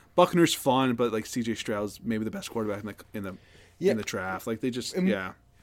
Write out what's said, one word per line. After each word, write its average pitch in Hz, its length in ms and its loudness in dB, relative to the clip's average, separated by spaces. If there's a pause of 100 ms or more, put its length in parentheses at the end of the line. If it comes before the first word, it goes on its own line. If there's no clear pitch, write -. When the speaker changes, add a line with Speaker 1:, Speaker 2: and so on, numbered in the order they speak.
(160)
Speaker 1:
Buckner's 175 360 6
fun, 131 420 2
but, 117 180 2
like, 110 120 -2
C - 160 -4
J 110 140 -2
Stroud's 104 480 -4
maybe 110 220 -2
the 107 60 -4
best - 200 -8
quarterback 107 300 -4
in 104 60 -8
the, 101 80 -8 (200)
in 107 80 -6
the, 95 140 -8 (420)
Speaker 2:
Yeah. 190 140 2
Speaker 1:
in - 40 -2
the - 60 -2
draft. 95 440 -6
Like, 113 140 -4
they 131 100 -2
just, 120 240 -6
Speaker 2:
And 185 140 2
Speaker 1:
yeah. 95 240 -2 (300)